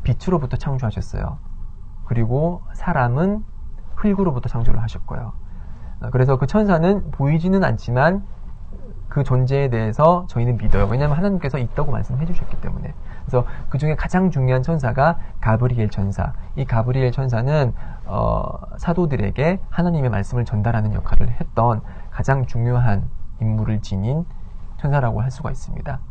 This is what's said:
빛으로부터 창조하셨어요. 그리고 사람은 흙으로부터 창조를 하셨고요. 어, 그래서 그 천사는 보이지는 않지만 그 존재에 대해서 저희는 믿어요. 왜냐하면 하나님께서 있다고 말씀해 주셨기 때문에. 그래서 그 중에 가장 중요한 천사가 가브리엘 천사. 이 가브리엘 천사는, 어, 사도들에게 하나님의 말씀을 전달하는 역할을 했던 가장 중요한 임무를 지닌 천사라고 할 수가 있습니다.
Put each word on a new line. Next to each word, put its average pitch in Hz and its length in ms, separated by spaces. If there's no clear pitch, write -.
빛으로부터 143 540
창조하셨어요. - 800
그리고 127 580
사람은 165 720
흙으로부터 190 520
창조를 110 340
하셨고요. 113 500
어, 117 100
그래서 127 260
그 131 100
천사는 190 640
보이지는 165 540
않지만 135 600
그 139 160
존재에 127 440
대해서 147 600
저희는 113 300
믿어요. 101 280
왜냐하면 143 300
하나님께서 170 420
있다고 143 340
말씀해 127 340
주셨기 - 340
때문에. - 320
그래서 123 220
그 139 100
중에 151 180
가장 185 340
중요한 127 320
천사가 143 560
가브리엘 110 500
천사. 98 420
이 143 80
가브리엘 123 480
천사는, 131 640
어, 55 360
사도들에게 156 840
하나님의 165 400
말씀을 107 340
전달하는 107 500
역할을 113 360
했던 113 400
가장 135 360
중요한 120 640
임무를 107 400
지닌 120 440
천사라고 127 440
할 131 100
수가 147 200
있습니다. 135 480